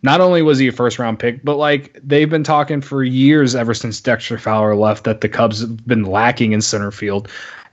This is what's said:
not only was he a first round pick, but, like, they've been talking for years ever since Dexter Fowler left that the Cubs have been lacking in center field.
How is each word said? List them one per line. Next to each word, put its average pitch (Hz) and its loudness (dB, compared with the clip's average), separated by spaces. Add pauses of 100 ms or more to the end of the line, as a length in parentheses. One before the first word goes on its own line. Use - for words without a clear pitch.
not 143 2
only 180 4
was 151 4
he 135 2
a 120 0
first 120 -2
round 117 -4
pick, 120 -4
but, 147 -2
like, 147 -2
they've 147 2
been 156 0
talking 147 0
for 135 -4
years 131 4
ever 117 -2
since 110 -8
Dexter 117 -2
Fowler 107 0
left 107 0
that 113 -2
the 107 -2
Cubs 110 0
have 113 -8
been 113 0
lacking 110 0
in 107 0
center 104 -4
field. 101 -6 (440)